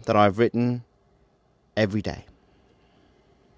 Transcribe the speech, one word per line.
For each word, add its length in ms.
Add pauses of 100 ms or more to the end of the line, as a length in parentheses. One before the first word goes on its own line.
that 100
I've 220
written 440 (960)
every 240
day. 240 (1300)